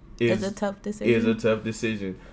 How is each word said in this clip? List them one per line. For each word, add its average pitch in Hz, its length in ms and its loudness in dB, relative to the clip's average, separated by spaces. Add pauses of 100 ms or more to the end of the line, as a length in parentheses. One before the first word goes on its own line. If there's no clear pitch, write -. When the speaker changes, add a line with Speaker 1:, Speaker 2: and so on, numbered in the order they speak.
(180)
Speaker 1:
is 120 240 2
Speaker 2:
It's 196 100 -2
a - 20 -10
tough 196 320 -4
Speaker 1:
is 208 140 -8
a 208 40 -6
Speaker 2:
decision. 113 340 4
Speaker 1:
tough 110 260 2
decision, 107 540 -4 (140)